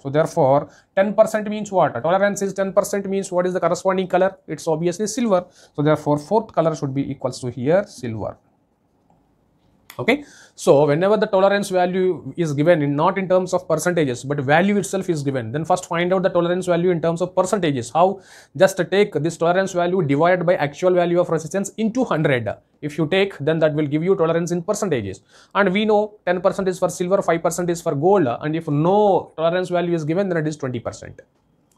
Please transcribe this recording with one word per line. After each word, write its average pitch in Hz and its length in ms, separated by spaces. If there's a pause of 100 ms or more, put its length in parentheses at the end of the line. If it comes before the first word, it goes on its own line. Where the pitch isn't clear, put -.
So 139 80
therefore, 147 580 (280)
ten 202 180
percent 214 340
means 208 240
what? 165 220
Tolerance 190 480
is 196 140
ten 190 180
percent 202 320
means 196 260
what 180 140
is 180 80
the 180 60
corresponding 185 480
color? 185 280 (120)
It's 156 200
obviously 170 380
silver. 208 400 (300)
So 147 80
therefore, 151 340
fourth 214 340
color 160 240
should 139 200
be 135 160
equals 123 300
to 123 100
here 151 340
silver. 113 520 (1600)
Okay, 233 240 (320)
so 151 300
whenever 185 320
the 202 80
tolerance 196 420
value 180 720
is 160 160
given 151 280
in, 143 140
not 180 220
in 190 100
terms 185 260
of 180 140
percentages, 160 560
but 143 160
value 170 380
itself 190 320
is 156 140
given, 127 280
then 151 140
first 180 220
find 175 260
out 185 100
the 190 60
tolerance 175 380
value 175 220
in 170 120
terms 165 200
of 180 140
percentages. 170 540
How? 190 320 (340)
Just 180 240 (100)
take 202 220
this 160 240
tolerance 180 380
value 175 280
divided 165 440
by 180 100
actual 147 380
value 175 260
of 175 80
resistance 170 480
into 226 300
hundred. 143 420 (340)
If 147 160
you 160 100
take, 196 320
then 156 200
that 156 140
will 151 140
give 151 140
you 185 140
tolerance 165 360
in 175 100
percentages. 156 580 (340)
And 190 200
we 214 100
know 214 300 (120)
ten 180 140
percent 190 300
is 180 100
for 180 80
silver, 180 340
five 170 220
percent 175 260
is 170 120
for 160 120
gold. 165 340
And 151 280
if 165 140
no 180 640
tolerance 170 320
value 175 280
is 156 100
given, 180 240
then 170 80
it 151 100
is 151 80
twenty 127 240
percent. - 400 (580)